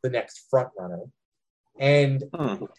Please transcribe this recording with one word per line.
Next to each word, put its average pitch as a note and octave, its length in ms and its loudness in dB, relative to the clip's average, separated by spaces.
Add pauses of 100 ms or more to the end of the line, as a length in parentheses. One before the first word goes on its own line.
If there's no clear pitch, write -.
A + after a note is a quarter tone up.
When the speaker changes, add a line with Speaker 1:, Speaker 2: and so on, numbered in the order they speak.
Speaker 1:
the C3 80 -2
next - 380 -6
front C3 300 0
runner. F2 260 -10 (760)
And C#3 460 4 (100)
Speaker 2:
Hmm. G#2+ 300 -4 (140)